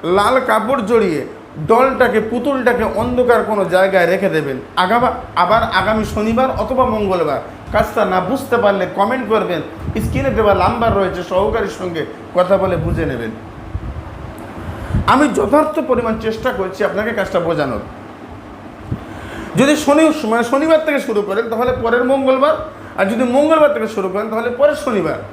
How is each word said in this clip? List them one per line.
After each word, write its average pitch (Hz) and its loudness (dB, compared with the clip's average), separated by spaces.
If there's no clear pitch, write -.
লাল 202 4
কাপড় 220 2
জড়িয়ে 190 2
ডলটাকে, 247 4
পুতুলটাকে 240 0
অন্ধকার 233 2
কোনো 202 0
জায়গায় 180 4
রেখে 185 0
দেবেন। 147 -2
আগামা-, 220 2
আবার 208 4
আগামী 214 0
শনিবার 226 0
অথবা 247 0
মঙ্গলবার। 185 0
কাজটা 214 0
না 185 0
বুঝতে 247 -2
পারলে 196 2
কমেন্ট 214 0
করবেন, 180 0
স্ক্রিনে 269 -2
দেওয়া 208 2
নাম্বার 208 2
রয়েছে, 180 -2
সহকারীর 202 -2
সঙ্গে 170 -6
কথা 180 4
বলে 190 0
বুঝে 165 -2
নেবেন। 117 -4
আমি 262 4
যথার্থ 269 2
পরিমাণ 233 0
চেষ্টা 220 -2
করছি 190 -4
আপনাকে 214 -2
কাজটা 196 -2
বোঝানোর। 147 -2
যদি 277 4
শনি, 302 4
মানে 226 2
শনিবার 311 2
থেকে 285 4
শুরু 208 -2
করেন, 214 -2
তাহলে 247 0
পরের 240 2
মঙ্গলবার, 269 2
আর 196 4
যদি 226 0
মঙ্গলবার 294 4
থেকে 220 -2
শুরু 190 -4
করেন, 220 -4
তাহলে 226 -2
পরের 277 2
শনিবার। 180 -2